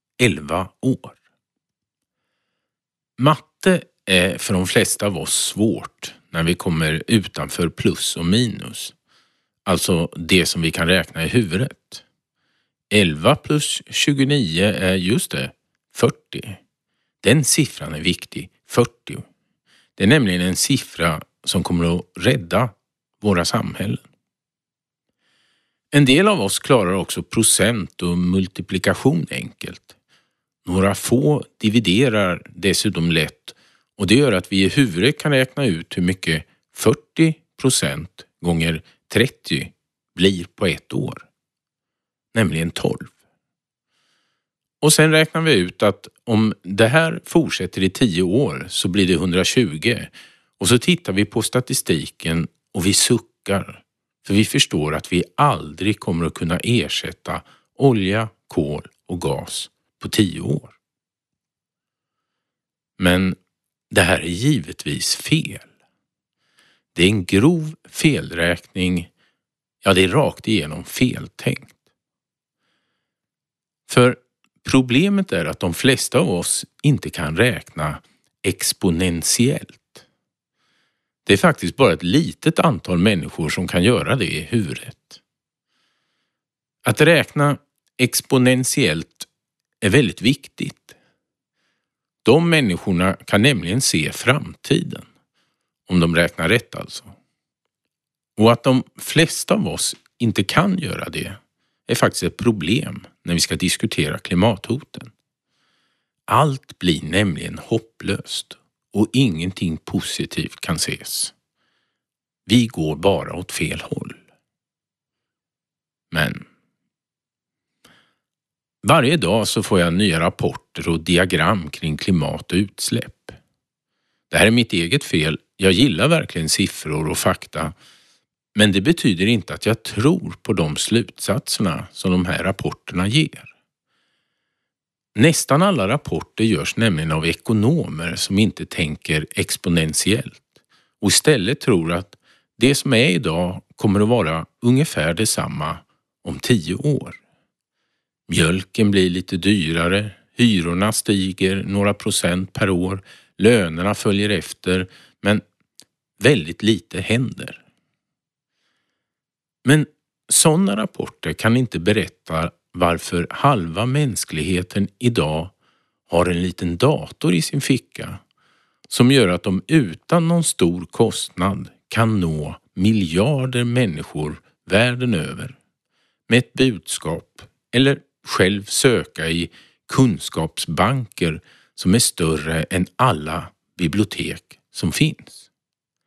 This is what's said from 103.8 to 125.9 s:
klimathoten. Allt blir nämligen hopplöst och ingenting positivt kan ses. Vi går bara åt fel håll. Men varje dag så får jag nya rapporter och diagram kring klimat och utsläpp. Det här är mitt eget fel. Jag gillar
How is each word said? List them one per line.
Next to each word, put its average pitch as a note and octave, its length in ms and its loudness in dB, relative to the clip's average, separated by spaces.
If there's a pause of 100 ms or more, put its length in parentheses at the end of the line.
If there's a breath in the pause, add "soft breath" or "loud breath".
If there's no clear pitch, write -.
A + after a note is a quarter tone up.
klimathoten. - 920 -2 (1120)
Allt C3+ 540 0
blir E2 240 0
nämligen E2 600 -2
hopplöst - 920 -6 (360)
och G#2 200 0
ingenting F2+ 640 -2
positivt - 840 -8
kan - 140 -4
ses. - 580 -6 (1120)
Vi A#2 220 4
går D#2 280 -4
bara F#2 400 -2
åt F2+ 160 -12
fel - 300 -6
håll. - 320 -10 (2000)
Men - 340 -4 (2500 soft breath)
varje D3 300 4
dag G#2+ 300 0
så G#2+ 160 -2
får G2 160 2
jag E2+ 140 2
nya F2+ 260 2
rapporter E2+ 720 -4
och E2 100 0
diagram F2 720 0
kring D#2 280 -6
klimat D2+ 540 -2
och F2 40 0
utsläpp. - 760 -4 (1000)
Det E2+ 60 -2
här F#2 100 4
är A2 40 4
mitt A#2+ 220 2
eget E2+ 300 0
fel. D#2 360 -2 (180)
Jag F#2+ 140 2
gillar G2+ 360 2